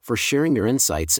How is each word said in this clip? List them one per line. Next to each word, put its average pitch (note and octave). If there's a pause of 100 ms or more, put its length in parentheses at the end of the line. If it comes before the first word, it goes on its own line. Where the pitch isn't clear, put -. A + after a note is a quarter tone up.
for -
sharing C#3+
your G#2+
insights E2